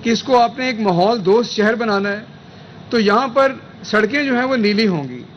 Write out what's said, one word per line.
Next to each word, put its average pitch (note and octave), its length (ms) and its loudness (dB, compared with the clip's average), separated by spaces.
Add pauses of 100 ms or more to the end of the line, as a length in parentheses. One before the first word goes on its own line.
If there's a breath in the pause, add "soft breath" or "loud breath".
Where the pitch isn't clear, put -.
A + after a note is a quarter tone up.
कि A#3 80 0
इसको B3+ 240 0
आपने A#3+ 340 0
एक A3 100 -6
माहौल G3+ 380 2
दोस्त G3+ 320 2
शहर G#3+ 240 0
बनाना G#3 340 -2
है, G#3 180 -6 (640 loud breath)
तो A#3+ 80 0
यहाँ A3 300 2
पर C4+ 320 2 (240)
सड़कें A3 420 0
जो C4 80 0
हैं B3 100 0
वो C4 120 0
नीली G#3 300 2
होंगी C3+ 380 -4 (120)